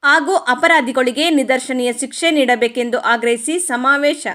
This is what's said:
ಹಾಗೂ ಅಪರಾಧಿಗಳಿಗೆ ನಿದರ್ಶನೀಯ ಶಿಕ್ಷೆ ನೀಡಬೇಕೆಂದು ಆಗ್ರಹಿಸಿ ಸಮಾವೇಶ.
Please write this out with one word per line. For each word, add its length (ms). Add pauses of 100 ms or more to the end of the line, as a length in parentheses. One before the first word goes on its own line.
ಹಾಗೂ 300
ಅಪರಾಧಿಗಳಿಗೆ 960
ನಿದರ್ಶನೀಯ 640
ಶಿಕ್ಷೆ 380
ನೀಡಬೇಕೆಂದು 680
ಆಗ್ರಹಿಸಿ 600
ಸಮಾವೇಶ. 760